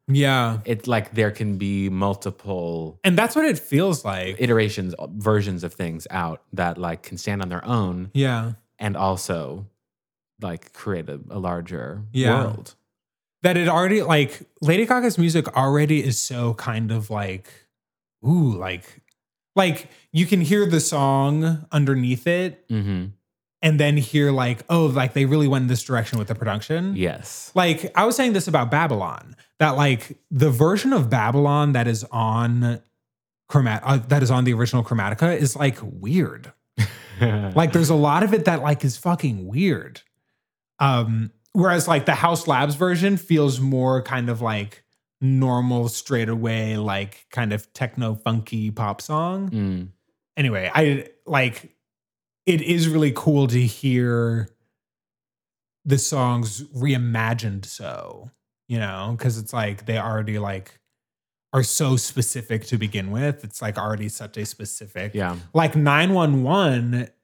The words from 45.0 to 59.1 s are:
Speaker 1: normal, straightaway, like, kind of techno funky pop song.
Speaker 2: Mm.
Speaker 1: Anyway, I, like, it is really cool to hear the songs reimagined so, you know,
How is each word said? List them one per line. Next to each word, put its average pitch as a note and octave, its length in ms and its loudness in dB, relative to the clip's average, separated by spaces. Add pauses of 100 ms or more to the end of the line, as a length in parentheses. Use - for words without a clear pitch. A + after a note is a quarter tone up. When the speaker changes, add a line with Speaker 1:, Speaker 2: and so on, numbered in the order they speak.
Speaker 1:
normal, B2+ 640 2
straightaway, A2+ 920 -2
like, G2+ 520 -6
kind A2+ 240 -2
of - 200 -6
techno A#2 420 -4
funky A2 560 -4
pop G#2 320 -4
song. F3+ 480 -4
Speaker 2:
Mm. F#2+ 360 -4 (480)
Speaker 1:
Anyway, G2+ 380 -2
I, C#3+ 360 2 (180)
like, B2+ 480 -2 (720)
it E3 160 4
is E3 260 2
really D#3 260 2
cool C#3+ 300 4
to B2 160 2
hear A#2 880 0 (1400)
the C#3 140 4
songs A#2+ 640 -2 (120)
reimagined A#2 920 -2
so, B1+ 640 -14 (360)
you A#2+ 120 -4
know, G2 400 -6